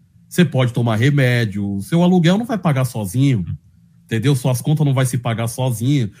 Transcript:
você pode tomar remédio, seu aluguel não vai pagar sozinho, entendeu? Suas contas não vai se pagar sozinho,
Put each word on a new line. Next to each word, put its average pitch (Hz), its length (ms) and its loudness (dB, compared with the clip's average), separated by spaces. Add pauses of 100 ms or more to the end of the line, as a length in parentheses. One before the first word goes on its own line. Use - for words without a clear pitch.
(280)
você - 160 2
pode 131 300 0
tomar 117 220 0
remédio, 113 840 0
seu 170 200 0
aluguel 180 380 4
não 240 60 -4
vai 226 120 -4
pagar 135 260 0
sozinho, 113 640 0 (580)
entendeu? 120 320 0
Suas 127 240 -2
contas 151 240 0
não 139 100 2
vai 131 120 0
se 123 140 -2
pagar 117 280 -4
sozinho, 127 640 -2 (100)